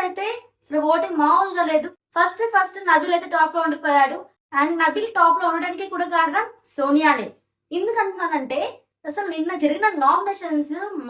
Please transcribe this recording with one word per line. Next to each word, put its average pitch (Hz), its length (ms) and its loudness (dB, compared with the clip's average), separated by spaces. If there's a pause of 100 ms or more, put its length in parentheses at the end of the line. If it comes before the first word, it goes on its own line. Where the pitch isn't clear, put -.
అయితే 370 220 -6 (380)
అసలు 294 180 -2 (100)
ఓటింగ్ 339 300 0
మామూలుగా 349 500 2
లేదు. 302 180 0 (280)
ఫస్ట్ 359 260 0 (120)
ఫస్ట్ 381 220 2 (120)
నబిల్ 320 260 4
అయితే 349 200 -6
టాప్ 320 220 2
లో 330 100 2
ఉండిపోయాడు. 285 500 2 (420)
And 320 140 2 (100)
నబిల్ 415 240 0 (100)
టాప్ 339 240 6
లో 349 120 0
ఉండడానికి 359 420 -6
కూడా 349 100 -2 (120)
కారణం 320 280 0 (300)
సోనియానే. 285 500 2 (520)
ఎందుకంటున్నానంటే 370 840 -2 (500)
అసలు 392 240 -6
నిన్న 320 160 -4 (140)
జరిగిన 381 260 0 (140)
నామినేషన్స్ 320 680 0 (380)